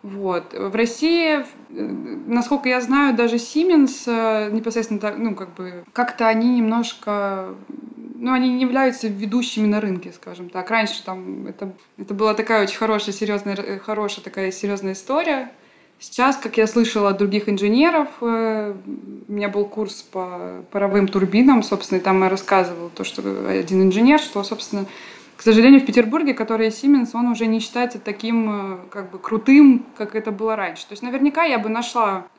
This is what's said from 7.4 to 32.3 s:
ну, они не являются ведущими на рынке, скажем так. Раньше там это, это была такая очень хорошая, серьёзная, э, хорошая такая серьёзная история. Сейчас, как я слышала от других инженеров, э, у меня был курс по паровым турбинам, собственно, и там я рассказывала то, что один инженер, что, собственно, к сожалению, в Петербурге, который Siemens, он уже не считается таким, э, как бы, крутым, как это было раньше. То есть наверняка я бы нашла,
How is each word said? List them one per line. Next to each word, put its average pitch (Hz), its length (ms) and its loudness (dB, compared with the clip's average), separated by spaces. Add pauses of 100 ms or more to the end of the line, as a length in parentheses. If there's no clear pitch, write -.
ну, 240 160 -4
они 254 160 2
не 254 140 0
являются 254 480 0
ведущими 214 580 -2
на 208 140 0
рынке, 180 320 -6
скажем 180 360 -18
так. 185 220 -8
Раньше 220 320 -2
там 190 440 -10
это, 196 260 -12 (240)
это 202 160 -10
была 214 200 2
такая 220 300 2
очень 196 140 -4
хорошая, 214 360 -2
серьёзная, 202 420 -4
э, 196 240 -8
хорошая 208 440 -6
такая 190 280 -6
серьёзная 196 420 -4
история. 269 580 -2 (480)
Сейчас, 269 380 0
как - 200 -6
я 220 80 4
слышала 220 440 2
от 190 80 0
других 202 320 0
инженеров, 262 580 2 (140)
э, 220 520 -2 (540)
у 208 60 -12
меня 202 160 -4
был 202 160 0
курс 202 360 -8
по 180 680 -10
паровым 196 380 0
турбинам, 214 520 4
собственно, 196 380 -4
и - 20 -2
там 190 220 2
я 185 60 2
рассказывала 180 600 0
то, - 140 -12
что - 180 -8 (280)
один 190 340 0
инженер, 233 380 6
что, 202 220 -6
собственно, 202 420 -6 (500)
к - 60 -20
сожалению, 233 380 10
в 269 60 2
Петербурге, 247 480 2
который 220 340 -2
Siemens, 240 460 2
он 240 140 -2
уже 226 180 0
не 226 160 0
считается 240 360 -4
таким, 220 520 -2
э, 196 280 -6 (120)
как 190 200 -14
бы, 190 100 -16
крутым, 262 680 6 (120)
как 208 160 -8
это 220 180 -4
было 220 260 -4
раньше. 170 280 -8
То - 60 -20
есть 202 100 -16
наверняка 277 440 0
я 262 140 0
бы 214 100 -4
нашла, 220 560 -2 (140)